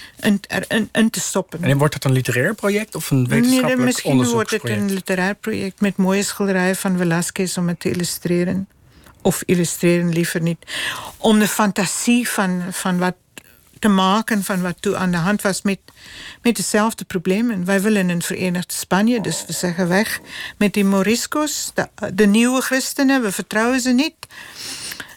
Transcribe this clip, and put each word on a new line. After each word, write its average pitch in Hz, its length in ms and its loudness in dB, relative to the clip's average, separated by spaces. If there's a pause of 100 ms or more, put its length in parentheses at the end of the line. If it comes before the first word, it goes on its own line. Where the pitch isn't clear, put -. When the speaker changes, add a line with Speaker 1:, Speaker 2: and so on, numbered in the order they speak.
(200)
Speaker 1:
in, 202 280 2
er, - 200 -4
in, 214 240 -2
in 226 180 2
te 170 100 -6
stoppen. - 420 -4
Speaker 2:
En 139 160 2
wordt 147 160 2
het - 100 -6
een 135 80 2
literair 127 420 0
project 208 400 -2
of - 160 -8
een 143 120 4
Speaker 1:
Nee, 120 60 0
Speaker 2:
wetenschappelijk 247 520 4
Speaker 1:
misschien 247 360 2
wordt 226 340 2
het 220 120 -2
Speaker 2:
onderzoeksproject? 127 180 -2 (100)
Speaker 1:
een 196 40 -2
literair 185 400 -2
project 196 460 -6
met 202 160 0
mooie 190 260 2
schilderijen 190 540 0
van 185 200 0
Velázquez 175 600 0
om 175 120 0
het 170 120 -4
te 180 100 -2
illustreren. 175 760 -2 (540)
Of - 240 0
illustreren 175 680 2
liever 170 280 -2
niet. 165 180 -2 (580)
Om 214 220 4
de 208 100 4
fantasie 220 800 0
van, 180 420 -2
van 180 280 -2
wat 180 160 0 (640)
te 220 100 2
maken 196 560 2
van 190 160 -2
wat 180 200 -4
toen 196 160 -2
aan 180 140 0
de 175 60 2
hand 196 260 0
was 190 200 -2
met, 196 160 -2 (640)
met 233 140 2
dezelfde 214 480 -2
problemen. 190 600 -2
Wij 196 180 2
willen 202 260 2
een 170 140 0
verenigd 175 500 -4
Spanje, 220 480 0
dus 165 260 -4
we 170 60 -10
zeggen: 175 360 -2
"Weg 190 320 0 (360)
met 208 180 2
die 202 100 2
Moriscos, 220 880 0
de, - 140 -2 (260)
de 208 120 4
nieuwe 233 340 4
christenen, 262 640 2
we 196 100 0
vertrouwen 233 480 0
ze 254 120 0
niet." 294 220 2 (1040)